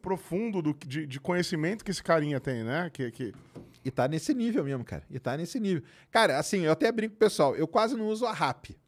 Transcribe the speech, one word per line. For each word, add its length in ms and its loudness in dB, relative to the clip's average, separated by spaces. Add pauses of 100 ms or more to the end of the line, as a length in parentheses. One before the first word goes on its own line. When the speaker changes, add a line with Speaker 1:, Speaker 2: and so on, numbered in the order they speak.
Speaker 1:
profundo 600 -2
do, 120 0
de, 320 -6
de 140 -10
conhecimento 640 0
que 80 -6
esse 100 -6
carinha 380 2
tem, 240 -4
né? 300 -2
Que, 180 -6
que 220 -8 (500)
Speaker 2:
E 80 -4
tá 160 2
nesse 260 -2
nível 300 0
mesmo, 220 -4
cara. 260 -10
E 80 -8
tá 160 -4
nesse 240 -6
nível. 240 0 (260)
Cara, 300 4
assim, 220 0
eu 100 4
até 200 4
brinco 200 -2
com 60 -20
o 20 -20
pessoal, 380 4
eu 100 0
quase 300 2
não 100 -4
uso 180 -2
a 60 0
RAP. 440 -2 (120)